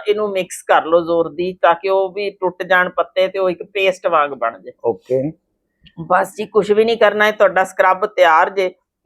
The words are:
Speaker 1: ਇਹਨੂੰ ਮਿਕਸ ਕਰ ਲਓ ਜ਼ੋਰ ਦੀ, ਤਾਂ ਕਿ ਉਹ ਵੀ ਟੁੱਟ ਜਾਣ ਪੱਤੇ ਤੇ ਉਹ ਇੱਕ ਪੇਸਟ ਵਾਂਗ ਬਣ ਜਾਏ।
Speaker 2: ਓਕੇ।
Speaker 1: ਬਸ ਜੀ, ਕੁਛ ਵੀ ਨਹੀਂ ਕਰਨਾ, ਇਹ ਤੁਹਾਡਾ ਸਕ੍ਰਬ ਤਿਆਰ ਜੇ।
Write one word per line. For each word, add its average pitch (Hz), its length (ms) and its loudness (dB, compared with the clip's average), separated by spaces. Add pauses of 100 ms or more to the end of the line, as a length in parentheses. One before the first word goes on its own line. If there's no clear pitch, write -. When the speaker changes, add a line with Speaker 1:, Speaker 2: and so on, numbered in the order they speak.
Speaker 1:
ਇਹਨੂੰ 208 220 -2
ਮਿਕਸ 185 320 -8
ਕਰ 165 220 2
ਲਓ 165 160 2
ਜ਼ੋਰ 165 320 0
ਦੀ, 180 300 -6
ਤਾਂ 170 120 4
ਕਿ 180 140 -6
ਉਹ 190 240 0
ਵੀ 202 180 -8
ਟੁੱਟ 185 320 -6
ਜਾਣ 180 260 2
ਪੱਤੇ 185 400 -2
ਤੇ 190 100 -8
ਉਹ 185 120 0
ਇੱਕ 170 120 -6
ਪੇਸਟ 190 440 -2
ਵਾਂਗ 151 240 0
ਬਣ 113 280 -6
ਜਾਏ। 98 140 -18 (120)
Speaker 2:
ਓਕੇ। 131 480 -4 (680)
Speaker 1:
ਬਸ 180 360 -2
ਜੀ, 214 100 -8
ਕੁਛ 214 240 0
ਵੀ 208 140 4
ਨਹੀਂ 226 140 0
ਕਰਨਾ, 208 300 2
ਇਹ 214 40 0
ਤੁਹਾਡਾ 190 320 2
ਸਕ੍ਰਬ 185 420 0
ਤਿਆਰ 180 440 4
ਜੇ। 190 240 -4 (320)